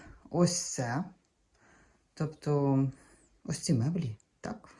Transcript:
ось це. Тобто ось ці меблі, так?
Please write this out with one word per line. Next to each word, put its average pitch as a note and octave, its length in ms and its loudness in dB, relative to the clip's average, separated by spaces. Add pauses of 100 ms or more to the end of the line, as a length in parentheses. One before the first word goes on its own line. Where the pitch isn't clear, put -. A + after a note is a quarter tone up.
(300)
ось F3 280 2
це. B2+ 460 -4 (1120)
Тобто C#3+ 680 2 (600)
ось - 140 -4
ці - 160 0
меблі, B2+ 420 0 (240)
так? - 280 -12 (120)